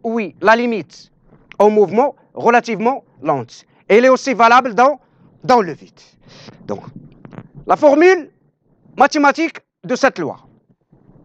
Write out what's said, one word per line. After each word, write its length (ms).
oui, 380
la 140
limite 560
en 100
mouvement 460
relativement 680
lente. 440
Elle 180
est 40
aussi 240
valable 400
dans, 260
dans 180
le 120
vide. 260
Donc, 180
la 80
formule 560
mathématique 640
de 120
cette 220
loi. 220